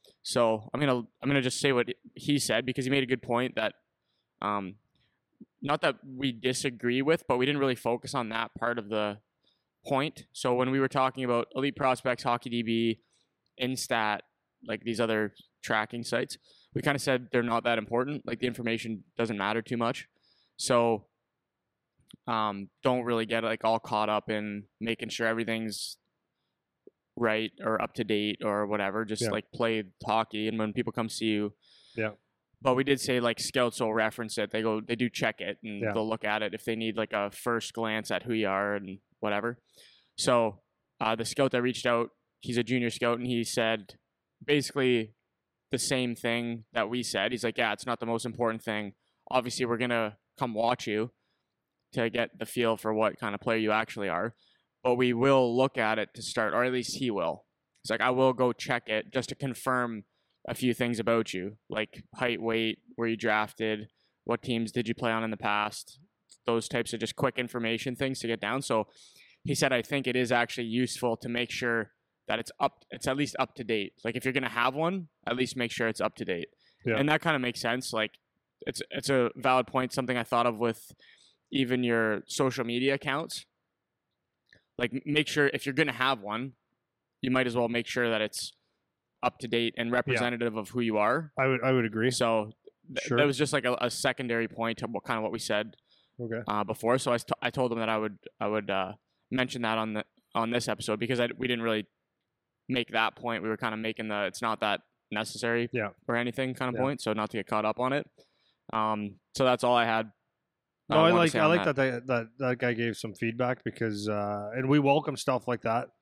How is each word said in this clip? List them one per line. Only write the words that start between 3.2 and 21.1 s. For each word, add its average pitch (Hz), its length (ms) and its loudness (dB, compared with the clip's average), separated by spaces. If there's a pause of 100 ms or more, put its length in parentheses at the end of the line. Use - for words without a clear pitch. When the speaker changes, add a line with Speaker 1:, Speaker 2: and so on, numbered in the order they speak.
Speaker 1:
point 123 340 -2
that, 110 180 0 (680)
um, 101 340 -4 (840)
not 151 180 0
that 147 240 0
we 131 280 -4
disagree 123 680 0
with, 156 260 2
but 123 120 2
we 127 80 2
didn't 147 140 2
really 135 160 2
focus 123 380 -2
on 120 140 -2
that 110 260 -4
part 120 240 -2
of 104 100 -8
the 104 340 -2 (640)
point. 143 460 -2
So 123 220 0
when 127 160 2
we 135 100 2
were 131 80 4
talking 131 360 0
about 120 300 0
elite 135 220 -2
prospects, 127 480 0
Hockey 120 260 0
D 117 120 -2
B, 113 400 0 (580)
Instat, 117 600 0 (440)
like, 107 180 -6
these 110 180 -2
other 107 340 2 (280)
tracking 113 420 -2
sites, 123 340 -2 (360)
we 135 80 -4
kinda 143 160 2
said 127 340 0
they're 120 100 4
not 117 220 0
that 117 140 2
important. 120 480 -2
Like, 120 140 -6
the 127 60 0
information 113 580 -2 (120)
doesn't 113 200 0
matter 104 240 0
too 117 160 -4
much. 117 320 -2 (480)
So, 117 520 2 (1160)